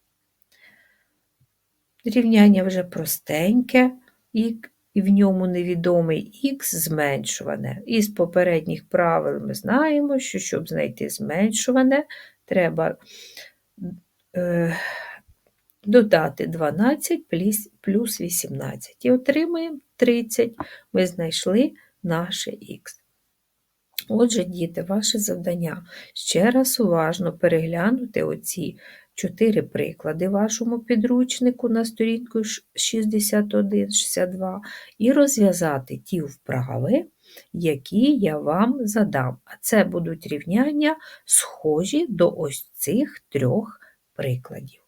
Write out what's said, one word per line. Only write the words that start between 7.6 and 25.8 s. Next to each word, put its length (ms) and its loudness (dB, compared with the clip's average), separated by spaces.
Із 220 2
попередніх 800 0
правил 580 0
ми 80 -6
знаємо, 640 0
що 200 -6
щоб 300 -6
знайти 400 -4
зменшуване, 960 0
треба, 520 0
е, 400 0
додати 600 4
дванадцять 840 -2
плюс, 420 -2
плюс 400 -2
вісімнадцять. 840 -8
І 60 4
отримуємо 680 0
тридцять. 580 0
Ми 140 2
знайшли 640 0
наше 480 -4
х. 500 -16
Отже, 360 2
діти, 380 -6
ваше 360 -2
завдання 680 -4